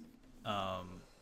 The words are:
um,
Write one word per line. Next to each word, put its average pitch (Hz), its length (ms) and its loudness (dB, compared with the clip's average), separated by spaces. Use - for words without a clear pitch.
um, 95 560 2